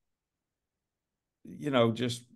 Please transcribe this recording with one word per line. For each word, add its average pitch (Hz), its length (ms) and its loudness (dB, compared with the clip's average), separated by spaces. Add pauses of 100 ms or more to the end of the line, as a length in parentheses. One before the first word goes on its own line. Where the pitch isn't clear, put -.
(1400)
you - 260 -8
know, 117 220 4
just 120 320 -4 (120)